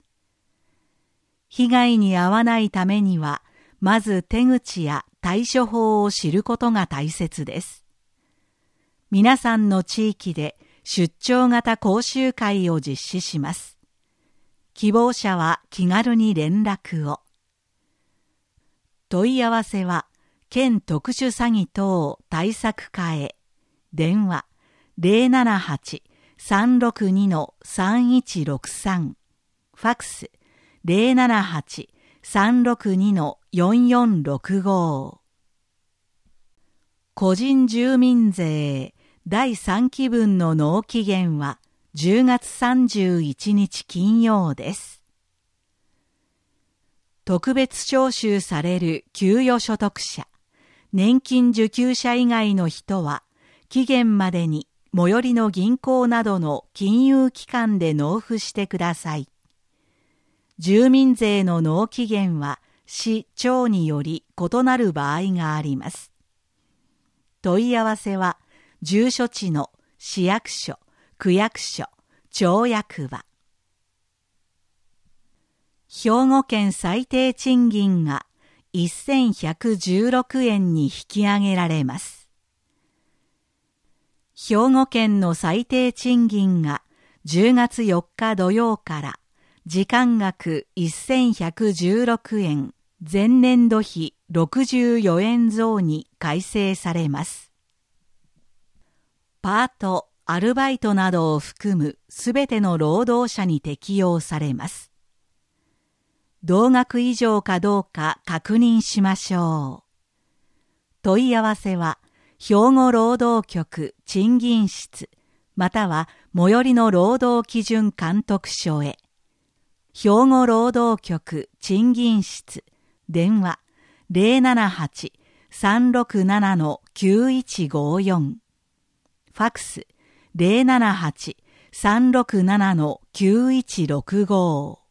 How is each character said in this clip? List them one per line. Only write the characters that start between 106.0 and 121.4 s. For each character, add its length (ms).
同 240
額 320
以 140
上 260
か 180
ど 200
う 60
か 420
確 300
認 260
し 180
ま 160
し 180
ょ 480
う。 80
問 300
い 40
合 60
わ 140
せ 220
は、 220
兵 160
庫 380
労 240
働 320
局 460
賃 340
金 300
室、 400
ま 140
た 180
は 180
最 160
寄 100
り 120
の 160
労 260
働 340
基 120
準 340
監 260
督 280
署 320
へ。 160
兵 160
庫 160
労 260
働 320
局 460